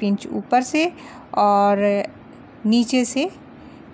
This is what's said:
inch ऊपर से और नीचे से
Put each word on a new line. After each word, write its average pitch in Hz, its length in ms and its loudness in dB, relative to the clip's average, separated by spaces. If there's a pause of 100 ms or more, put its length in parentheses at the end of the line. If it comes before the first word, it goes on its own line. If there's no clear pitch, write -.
inch 202 240 -2
ऊपर 214 340 0
से 311 300 -2 (420)
और 202 720 2 (640)
नीचे 240 400 2
से 285 240 -2 (640)